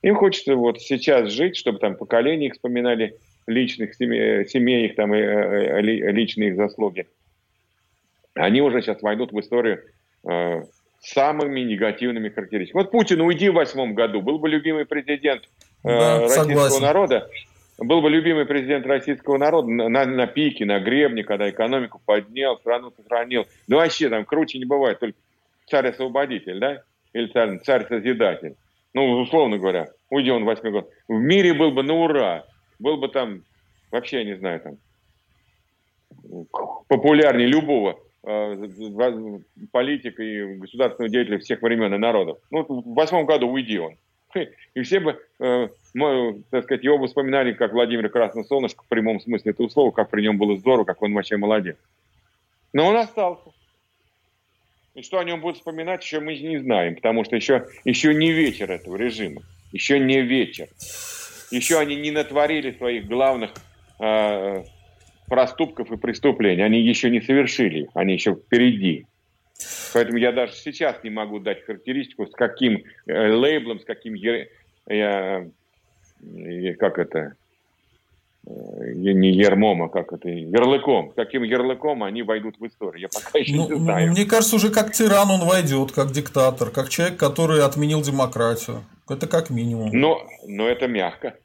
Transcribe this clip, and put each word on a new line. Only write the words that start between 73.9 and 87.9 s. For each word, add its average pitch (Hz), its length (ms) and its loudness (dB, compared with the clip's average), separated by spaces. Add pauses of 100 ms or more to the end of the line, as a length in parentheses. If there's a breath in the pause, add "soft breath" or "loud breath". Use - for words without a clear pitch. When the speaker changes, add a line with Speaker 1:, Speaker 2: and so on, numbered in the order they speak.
Speaker 1:
е-, 107 340 -4 (400 soft breath)
я, 98 580 -2 (760)
э, 87 520 -8
как 92 240 0
это, 78 340 -4 (1120)
э, - 40 -20 (440)
не 95 380 4
ермом, 98 500 4
а 80 60 -4
как 87 240 -6
это, 85 160 -10
ярлыком. 95 840 2
С - 20 -20
каким 123 280 -4
ярлыком 127 640 -2
они 107 180 -6
войдут 107 380 -6
в 117 60 -12
историю, 90 360 -12
я 95 60 -12
пока - 300 -4
еще 143 180 -2
Speaker 2:
Ну, 160 140 0
Speaker 1:
не 156 80 -4
знаю. 165 340 2
Speaker 2:
мне 196 140 2
кажется, 220 300 2
уже 208 140 2
как 214 220 0
тиран 202 380 4
он 190 100 2
войдет, 151 520 2
как 139 200 0
диктатор, 131 580 0
как 131 180 -4
человек, 175 300 -2
который 156 460 2
отменил 147 380 0